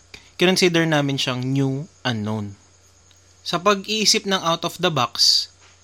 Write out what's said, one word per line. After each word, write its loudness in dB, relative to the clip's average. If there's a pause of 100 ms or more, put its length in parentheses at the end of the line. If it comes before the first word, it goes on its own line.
(360)
kinonsider 4
namin 0
siyang -4
new -2 (160)
unknown. -4 (880)
Sa -6
pag-iisip 0
ng -2
out -2
of -10
the 0
box, 0 (360)